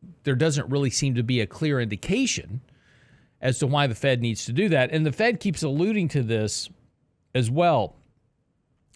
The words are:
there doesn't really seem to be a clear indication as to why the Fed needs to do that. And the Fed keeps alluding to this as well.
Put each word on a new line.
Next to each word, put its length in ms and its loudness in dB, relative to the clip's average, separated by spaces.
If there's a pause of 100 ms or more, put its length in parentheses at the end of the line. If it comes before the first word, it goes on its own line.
(220)
there 140 0
doesn't 340 0
really 220 0
seem 240 0
to 80 0
be 180 0
a 60 -2
clear 340 -2
indication 800 -4 (800)
as 160 0
to 80 0
why 220 2
the 80 0
Fed 260 0
needs 240 -2
to 80 -6
do 160 2
that. 220 4
And 120 0
the 80 0
Fed 280 0
keeps 240 -2
alluding 460 0
to 120 0
this 480 -2 (640)
as 160 2
well. 460 2 (1000)